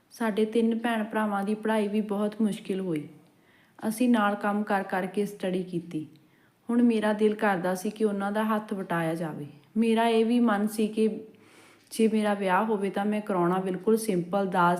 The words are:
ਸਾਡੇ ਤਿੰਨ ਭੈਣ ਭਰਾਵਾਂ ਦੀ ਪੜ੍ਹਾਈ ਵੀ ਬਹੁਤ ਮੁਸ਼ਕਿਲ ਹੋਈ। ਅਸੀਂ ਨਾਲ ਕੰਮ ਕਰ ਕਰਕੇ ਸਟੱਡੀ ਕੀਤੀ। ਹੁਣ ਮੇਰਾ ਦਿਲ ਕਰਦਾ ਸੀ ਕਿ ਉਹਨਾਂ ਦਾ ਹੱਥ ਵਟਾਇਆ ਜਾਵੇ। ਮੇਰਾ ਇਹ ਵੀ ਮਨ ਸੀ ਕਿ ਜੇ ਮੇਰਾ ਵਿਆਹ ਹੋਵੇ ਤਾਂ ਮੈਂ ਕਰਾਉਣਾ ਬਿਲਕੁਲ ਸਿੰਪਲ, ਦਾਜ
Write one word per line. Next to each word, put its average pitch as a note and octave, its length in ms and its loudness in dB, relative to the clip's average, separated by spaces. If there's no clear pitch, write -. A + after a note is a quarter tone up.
ਸਾਡੇ A3 340 -2
ਤਿੰਨ A3+ 340 2
ਭੈਣ A3+ 240 -2
ਭਰਾਵਾਂ G#3 400 -2
ਦੀ G#3+ 120 -2
ਪੜ੍ਹਾਈ G#3+ 320 0
ਵੀ G#3+ 140 0
ਬਹੁਤ G#3 400 -2
ਮੁਸ਼ਕਿਲ G3 380 -2
ਹੋਈ। D#3+ 280 -4
ਅਸੀਂ A#3+ 220 0
ਨਾਲ G#3 260 4
ਕੰਮ G#3 280 -2
ਕਰ G3 200 0
ਕਰਕੇ F#3+ 420 -2
ਸਟੱਡੀ F#3 380 -4
ਕੀਤੀ। E3 440 -8
ਹੁਣ A#3+ 120 4
ਮੇਰਾ G#3+ 320 4
ਦਿਲ G#3 220 2
ਕਰਦਾ F#3 400 0
ਸੀ G#3+ 140 -4
ਕਿ A3 160 -2
ਉਹਨਾਂ G3+ 260 -2
ਦਾ G#3 120 -2
ਹੱਥ G#3+ 300 -2
ਵਟਾਇਆ E3+ 420 -2
ਜਾਵੇ। D3 320 -8
ਮੇਰਾ A3+ 300 4
ਇਹ A3+ 180 4
ਵੀ A#3+ 140 2
ਮਨ G#3+ 280 2
ਸੀ G#3+ 200 0
ਕਿ G#3+ 380 -2
ਜੇ A3 160 2
ਮੇਰਾ G#3 260 2
ਵਿਆਹ G3 320 2
ਹੋਵੇ G3 240 0
ਤਾਂ G3+ 160 -2
ਮੈਂ G#3 160 0
ਕਰਾਉਣਾ F3+ 360 0
ਬਿਲਕੁਲ F#3+ 400 2
ਸਿੰਪਲ, G3 500 0
ਦਾਜ F3+ 320 4